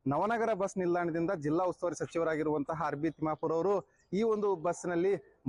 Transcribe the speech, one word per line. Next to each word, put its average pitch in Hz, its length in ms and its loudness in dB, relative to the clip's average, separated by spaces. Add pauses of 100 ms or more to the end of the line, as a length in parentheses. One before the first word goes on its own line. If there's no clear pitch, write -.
ನವನಗರ 214 460 0
ಬಸ್ 190 260 -4
ನಿಲ್ದಾಣದಿಂದ 170 520 0
ಜಿಲ್ಲಾ 160 340 0
ಉಸ್ತುವಾರಿ 175 320 -2
ಸಚಿವರಾಗಿರುವಂತಹ 156 880 -2
ಆರ್ 147 140 -2
ಬಿ 156 140 0
ತಿಮ್ಮಾಪುರ 156 420 -2
ಅವರು 180 360 2 (240)
ಈ 196 100 2
ಒಂದು 208 340 2
ಬಸ್ 170 300 -2
ನಲ್ಲಿ 180 640 0